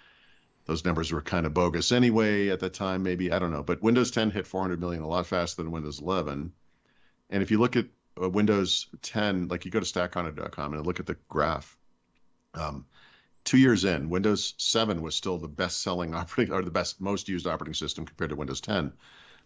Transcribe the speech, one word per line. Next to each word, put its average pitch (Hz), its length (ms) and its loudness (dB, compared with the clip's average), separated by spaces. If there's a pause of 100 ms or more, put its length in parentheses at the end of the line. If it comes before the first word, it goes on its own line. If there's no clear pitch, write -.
(640)
those 82 220 -2
numbers 80 260 0
were 78 80 -2
kind 85 240 0
of 73 80 -2
bogus 85 400 2
anyway 110 560 4
at 92 120 0
the 92 100 -2
time, 95 320 -2
maybe, 90 280 0
I 85 80 2
don't 87 120 0
know. 73 120 -2
But 90 200 -2
Windows 120 280 4
ten 110 200 2
hit 92 160 -4
four 95 160 -2
hundred 90 180 -2
million 85 220 -4
a 78 60 -6
lot 87 180 0
faster 87 360 -2
than 82 80 -6
Windows 73 300 -6
eleven. 78 520 -2 (760)
And 98 140 0
if 95 80 -2
you 107 80 6
look 123 180 4
at, 117 100 2 (360)
uh, 92 80 2
Windows 101 560 2 (160)
ten, 98 460 0
like, 87 180 -4
you 90 40 -10
go 110 100 0
to 92 60 0
stack 90 280 -2
hundred 82 220 -4
dot 78 160 -6
com 76 200 -6
and 76 140 -4
look 90 140 -2
at - 60 -10
the 82 100 -6 (120)
graph, 76 480 0 (800)
um, 71 320 -8 (580)
two 131 140 6
years 117 260 8
in, 80 240 2
Windows 98 480 0
seven 107 460 0
was 80 120 -6
still 92 220 -4
the 78 120 -8
best-selling 87 680 -4
<laughs> 82 60 -4
operating, 90 340 -2
or 92 80 0
the 87 80 -6
best, 90 320 -4
most 98 260 -4
used 90 180 -4
operating 78 280 -4
system 78 320 -6
compared 78 240 -6
to 73 60 -6
Windows 69 260 -6
ten. 87 300 0 (540)